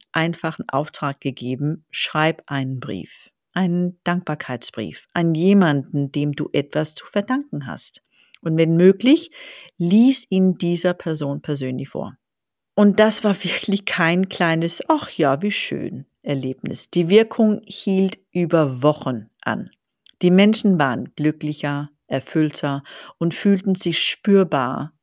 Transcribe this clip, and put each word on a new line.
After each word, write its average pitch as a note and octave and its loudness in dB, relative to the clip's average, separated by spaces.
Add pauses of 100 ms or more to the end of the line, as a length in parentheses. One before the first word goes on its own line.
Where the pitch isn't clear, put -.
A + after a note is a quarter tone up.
(120)
einfachen E3 -4
Auftrag C#3+ -4
gegeben, C3+ -6
„Schreib - -2
einen C3+ -6
Brief, - -12 (220)
einen F3 -2
Dankbarkeitsbrief C3 -6
an E3 0
jemanden, D#3 2
dem D3 -2
du C#3+ -6
etwas D3 -2
zu - -16
verdanken G#3 -6
hast. - -14 (400)
Und D#3+ 0
wenn E3 4
möglich, G3 4 (460)
lies A3 4
ihn F#3 2
dieser F3 0
Person D3+ -6
persönlich C3+ -6
vor.“ - -10 (600)
Und G#3 6
das G#3+ 4
war G3+ 2
wirklich G3 -4
kein F3+ 0
kleines, E3 -2
„Ach D4+ 0
ja, C#3+ 0
wie G3+ -2
schön“, C#3 -8 (160)
Erlebnis. C3 -8
Die E3+ 0
Wirkung A3 4
hielt F#3+ -2 (120)
über D#3 0
Wochen C3+ 0 (140)
an. A#2 -6 (500)
Die F3+ 4
Menschen G3+ 4
waren C3 -2
glücklicher, D3 -4 (160)
erfüllter C#3+ -4 (340)
und E3+ -2
fühlten G3 0
sich E3+ -2
spürbar D#3 0